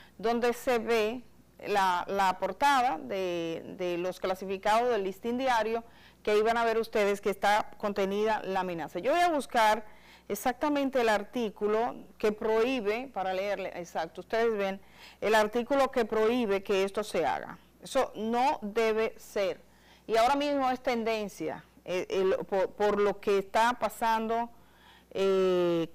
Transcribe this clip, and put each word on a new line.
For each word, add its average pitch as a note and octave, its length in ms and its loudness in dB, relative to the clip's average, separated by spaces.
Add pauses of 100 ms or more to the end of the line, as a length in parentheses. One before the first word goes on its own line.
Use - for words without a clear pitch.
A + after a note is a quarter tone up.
(160)
donde A#3 360 0
se A#3+ 260 0
ve A3 440 0 (440)
la, F#3 420 2
la F#3+ 300 2
portada C4 600 2
de, F3+ 800 -6
de F3 200 -2
los F3+ 200 -4
clasificados G3 720 0
del G#3 140 0
Listín A#3 340 -6
Diario, A#3 460 0 (380)
que G#3+ 100 0
ahí G#3+ 100 6
van A3+ 160 2
a A#3 60 2
ver A3 120 2
ustedes G3+ 460 0
que G3+ 80 -2
está G#3 480 0
contenida G3+ 640 -2
la F#3+ 180 -4
amenaza. F3 380 -6
Yo A#3 140 0
voy F4 80 2
a F4 80 4
buscar A3+ 580 2 (400)
exactamente C4+ 760 -2
el A3+ 80 4
artículo G#3+ 840 0 (240)
que G#3+ 140 2
prohíbe, A3+ 840 0
para F#3+ 180 -2
leerle, F#3+ 440 -4
exacto, E3+ 440 -6
ustedes A3+ 380 0
ven, G3 220 -2 (400)
el G#3+ 160 4
artículo A#3+ 560 2
que A#3+ 120 2
prohíbe A3 600 2
que F#3+ 180 2
esto G3+ 220 -2
se F3 200 0
haga. F#2+ 340 -2 (220)
Eso - 360 -2
no A#3+ 440 0
debe A3 560 0
ser. F#3+ 440 -4 (460)
Y G#3+ 100 0
ahora A#3+ 180 6
mismo C#4 360 0
es B3+ 120 -4
tendencia, G#3+ 840 -4 (200)
eh, F3+ 260 -2
el, F#3+ 240 2 (100)
por, F#3+ 280 0
por G#3 280 2
lo G3+ 200 0
que G3+ 180 2
está A3+ 400 0
pasando, A3+ 720 -2 (600)
eh, F3+ 840 2